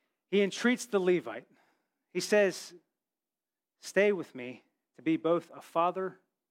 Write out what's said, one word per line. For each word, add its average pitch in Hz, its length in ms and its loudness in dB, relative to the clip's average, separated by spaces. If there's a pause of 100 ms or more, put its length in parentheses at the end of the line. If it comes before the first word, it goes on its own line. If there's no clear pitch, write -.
(320)
He 202 100 4
entreats 233 440 0
the 202 120 -2
Levite. 170 480 0 (680)
He 180 80 -6
says, 196 540 0 (1040)
"Stay 202 300 2
with 175 240 -6
me 127 300 -14 (320)
to 123 60 -20
be 160 140 2
both 165 380 -2
a 139 60 -18
father 175 580 -4 (320)